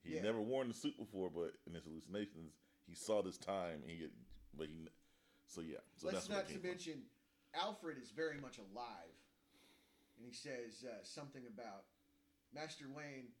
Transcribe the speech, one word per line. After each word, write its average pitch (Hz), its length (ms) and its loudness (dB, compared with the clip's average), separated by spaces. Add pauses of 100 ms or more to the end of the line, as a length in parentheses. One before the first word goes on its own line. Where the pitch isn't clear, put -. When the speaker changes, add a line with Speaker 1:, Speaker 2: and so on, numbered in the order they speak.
Speaker 1:
He 82 120 0
Speaker 2:
Yeah. 90 80 4
Speaker 1:
never 110 180 8
worn 127 280 6
the 113 60 2
suit - 220 2
before, 95 320 0
but 82 380 2
in 82 80 -6
his 78 100 -4
hallucinations, 80 680 -2 (320)
he 85 80 -12
saw 107 280 8
this 92 140 2
time, 87 460 2
and 71 80 -6
he, 82 200 -2 (440)
but 76 140 -2
he, 80 200 -6 (580)
so - 140 -6
yeah. 80 200 -4 (160)
So - 100 -4
Speaker 2:
Let's 180 140 4
Speaker 1:
that's - 100 -4
where 202 80 4
it - 40 6
Speaker 2:
not - 40 0
to - 80 -6
Speaker 1:
came 196 80 -2
from. 180 80 2
Speaker 2:
mention, 156 400 -4 (420)
Alfred 170 460 0
is 113 140 -10
very 151 280 2
much 123 160 -8
alive, 101 560 -6 (1040)
and 113 80 -12
he 120 80 -8
says, 120 520 -4
uh, 107 200 -4
something 135 420 -6
about, 104 380 -6 (680)
"Master 147 380 -4
Wayne 135 520 -6